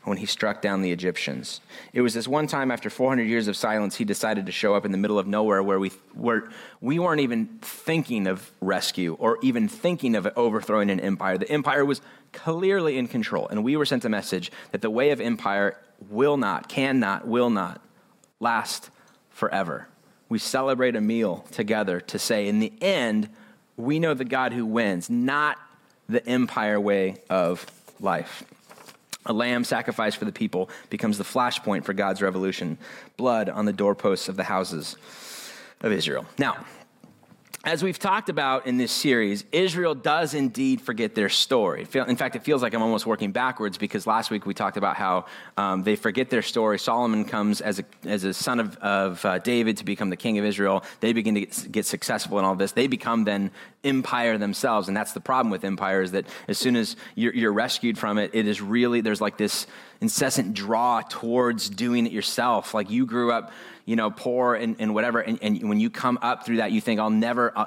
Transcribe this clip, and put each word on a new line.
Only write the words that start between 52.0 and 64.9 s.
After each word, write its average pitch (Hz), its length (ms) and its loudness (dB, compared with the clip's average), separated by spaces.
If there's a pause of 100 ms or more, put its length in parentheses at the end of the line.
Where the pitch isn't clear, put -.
in 95 60 4
all 95 100 2
this. 98 160 0
They 127 160 2
become 117 380 0
then 98 260 0 (320)
empire 123 540 0
themselves, 104 500 0
and 98 80 -2
that's 104 160 -2
the - 80 -10
problem 127 320 0
with 95 140 -4
empire, 98 360 0
is 92 120 -2
that 95 120 -2 (220)
as 101 100 -2
soon 123 200 2
as 110 180 -2 (200)
you're, 113 180 0
you're 113 200 2
rescued 117 440 0
from 104 200 0
it, 101 160 0
it 110 140 2
is 104 140 -2
really, 120 400 2
there's, 107 180 0
like, 104 160 -2
this - 320 -2 (320)
incessant 113 540 0
draw 113 480 2
towards 117 680 0
doing 117 360 2
it 117 80 -2
yourself. 113 600 0
Like, 104 160 -2
you 123 160 2
grew 117 260 2
up, 113 200 -2 (340)
you 113 100 0
know, 110 160 2
poor 123 420 0
and, 113 260 0
and 107 140 0